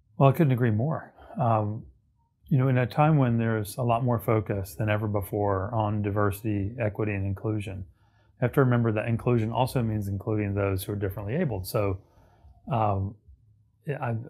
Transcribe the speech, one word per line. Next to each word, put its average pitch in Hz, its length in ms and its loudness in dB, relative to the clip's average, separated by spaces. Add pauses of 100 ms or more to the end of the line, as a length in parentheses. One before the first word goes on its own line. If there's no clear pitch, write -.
(180)
Well, 139 100 8
I 131 40 8
couldn't 143 200 4
agree 120 180 2
more. 117 440 -2 (260)
Um, 110 460 0 (600)
you 143 100 4
know, 131 100 4
in 127 80 2
a 127 100 2
time 151 300 4
when 120 220 4
there's 113 400 -2
a 131 40 -2
lot 120 220 2
more 120 160 2
focus 107 540 0
than 107 160 -2
ever 107 180 0
before 101 680 -2
on 107 280 0
diversity, 104 760 0
equity, 107 340 -2
and 98 120 -4
inclusion, 98 640 -6 (540)
you 127 40 2
have 120 80 0
to 147 80 4
remember 120 320 4
that 107 160 -2
inclusion 117 420 2
also 123 320 0
means 110 260 -2
including 101 460 -2
those 98 300 0
who 107 80 -6
are 104 40 -4
differently 101 400 -6
abled. 110 300 -4
So, 101 340 -2 (680)
um, 104 440 0 (720)
yeah, 143 160 -4
I've, 117 280 -4